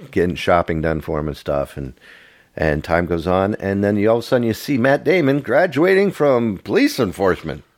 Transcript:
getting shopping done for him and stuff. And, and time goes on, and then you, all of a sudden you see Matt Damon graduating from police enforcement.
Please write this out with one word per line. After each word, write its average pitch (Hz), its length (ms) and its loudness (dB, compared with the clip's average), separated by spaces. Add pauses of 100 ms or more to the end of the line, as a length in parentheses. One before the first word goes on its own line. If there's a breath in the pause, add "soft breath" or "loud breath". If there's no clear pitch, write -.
(120)
getting 90 240 0
shopping 85 440 0
done 80 200 -2
for 78 180 -4
him 76 100 -4
and 73 80 -6
stuff. 69 400 -4
And, 67 180 -10 (600 loud breath)
and 76 280 0
time 85 220 0
goes 82 200 -4
on, 95 300 2
and 98 260 -2
then 104 140 2
you, 104 140 2
all 117 80 2
of 117 60 -6
a - 20 -14
sudden 123 200 0
you 110 80 0
see 143 240 -4
Matt 135 260 2
Damon 147 360 2
graduating 175 720 2
from 120 460 2
police 254 420 0
enforcement. 85 640 0 (140)